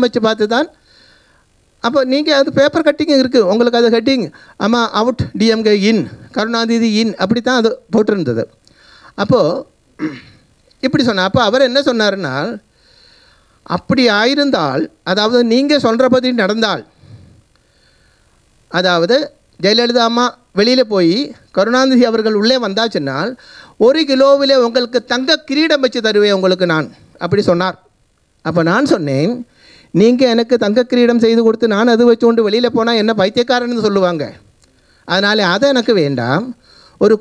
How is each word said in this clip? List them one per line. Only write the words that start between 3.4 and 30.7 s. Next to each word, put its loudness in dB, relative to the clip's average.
உங்களுக்கு 0
அது 2
heading, -2
ஆமா, 0
"அவுட் -2
டி 2
எம் -2
கே 4
இன், 0
கருணாநிதி -2
இன்," -2
அப்படி -2
தான் 0
அது 2
போட்டிருந்தது. 0
அப்போ 0
இப்படி 0
சொன்ன, 0
அப்போ 0
அவர் 2
என்ன -2
சொன்னாருன்னா, -2
அப்படி -2
ஆயிருந்தால், -2
அதாவது 0
நீங்க 0
சொல்றபடி 0
நடந்தால், -2
அதாவது 2
ஜெயலலிதா 2
அம்மா 0
வெளியில 2
போய் 2
கருணாநிதி 2
அவர்கள் 0
உள்ளே 0
வந்தாச்சுன்னால், -4
"ஒரு 4
கிலோவிலே 4
உங்களுக்கு -2
தங்க 0
கிரீடம் 0
வச்சு -2
தருவேன் 2
உங்களுக்கு 0
நான்," -2
அப்படி 0
சொன்னார். 0
அப்ப 0
நான் 0
சொன்னேன், -2
"நீங்க 4
எனக்கு 0
தங்க 0